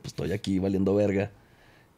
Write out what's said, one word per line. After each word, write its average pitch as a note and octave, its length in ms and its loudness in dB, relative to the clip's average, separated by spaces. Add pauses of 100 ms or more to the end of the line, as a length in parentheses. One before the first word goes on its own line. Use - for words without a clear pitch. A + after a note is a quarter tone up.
pues, - 40 -14
estoy - 260 -6
aquí G2 260 -2
valiendo F#2+ 380 0
verga". G2+ 340 2 (680)